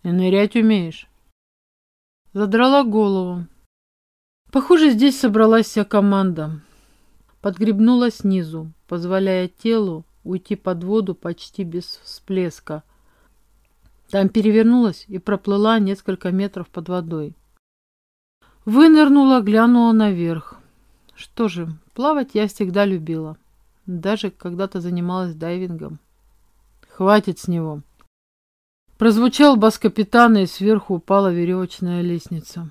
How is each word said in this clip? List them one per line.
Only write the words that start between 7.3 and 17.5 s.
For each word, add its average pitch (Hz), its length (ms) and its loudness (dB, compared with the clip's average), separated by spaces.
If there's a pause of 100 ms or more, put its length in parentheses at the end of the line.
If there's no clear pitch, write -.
Подгребнула 220 720 0
снизу, 160 600 -4 (160)
позволяя 185 600 -2
телу 202 560 -4 (180)
уйти 185 320 -8
под 180 300 -8
воду 196 300 -2
почти - 500 -12
без 170 360 -12
всплеска. 175 840 -8 (1300)
Там 196 200 0
перевернулась 220 800 2
и 185 100 -10
проплыла 208 600 -2
несколько 190 520 -6
метров 190 380 -6
под 165 180 -14
водой. 165 480 -8 (1300)